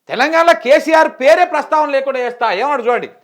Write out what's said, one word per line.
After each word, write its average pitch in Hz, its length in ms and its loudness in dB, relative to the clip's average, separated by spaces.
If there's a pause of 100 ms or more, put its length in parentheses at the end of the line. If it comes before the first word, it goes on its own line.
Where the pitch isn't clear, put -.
తెలంగాణలో 320 460 2
కేసీఆర్ 311 540 2
పేరే 311 380 2
ప్రస్తావన 311 440 -2
లేకుండా 269 300 -4
చేస్తా." 240 320 -4
ఏమన్నాడు 240 320 -4
చూడండి, 214 260 -4 (140)